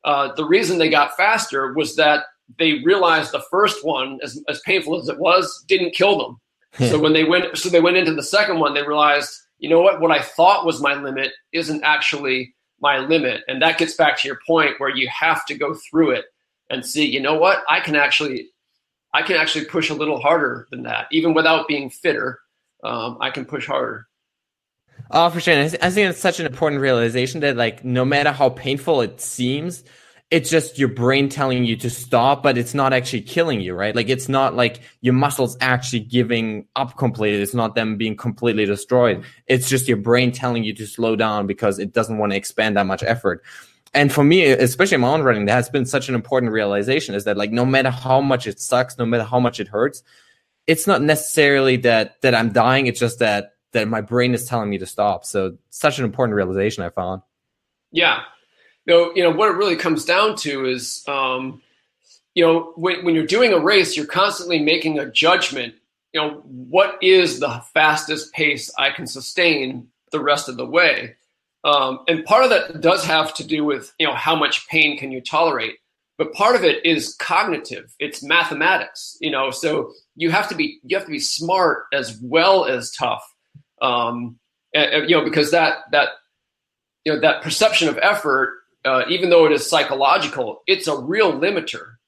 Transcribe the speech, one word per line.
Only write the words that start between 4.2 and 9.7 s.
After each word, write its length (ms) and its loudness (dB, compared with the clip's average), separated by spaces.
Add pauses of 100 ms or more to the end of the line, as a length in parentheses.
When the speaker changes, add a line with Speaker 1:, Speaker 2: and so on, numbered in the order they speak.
Speaker 1:
as, 260 -12
as 120 -6
painful 380 -2
as 80 -8
it 120 -8
was, 480 0
didn't 260 0
kill 240 2
them. 240 -8 (380)
Speaker 2:
Yeah. 100 2
Speaker 1:
So 100 2
when 140 2
they 100 4
went, 340 0
so 120 -4
they 100 6
went 180 4
into 160 2
the 100 -6
second 360 0
one, 140 0
they 80 0
realized, 500 2 (280)
"You 100 -8
know 120 6